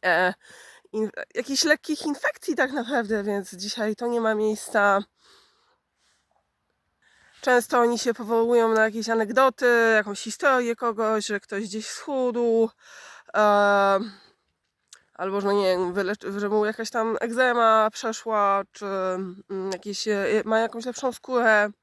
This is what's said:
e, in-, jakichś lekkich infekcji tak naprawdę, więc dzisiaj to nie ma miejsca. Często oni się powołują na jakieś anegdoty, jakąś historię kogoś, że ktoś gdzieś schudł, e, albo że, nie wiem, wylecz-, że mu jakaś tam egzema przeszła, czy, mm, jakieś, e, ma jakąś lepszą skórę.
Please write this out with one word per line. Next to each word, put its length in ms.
e, 300
in-, 180
jakichś 300
lekkich 380
infekcji 520
tak 180
naprawdę, 500
więc 320
dzisiaj 420
to 100
nie 140
ma 140
miejsca. 680
Często 400
oni 180
się 160
powołują 600
na 100
jakieś 240
anegdoty, 580
jakąś 260
historię 560
kogoś, 500
że 140
ktoś 240
gdzieś 220
schudł, 840
e, 680
albo 260
że, 140
nie 100
wiem, 300
wylecz-, 440
że 100
mu 160
jakaś 260
tam 300
egzema 720
przeszła, 720
czy, 140
mm, 840
jakieś, 360
e, 180
ma 140
jakąś 280
lepszą 260
skórę. 580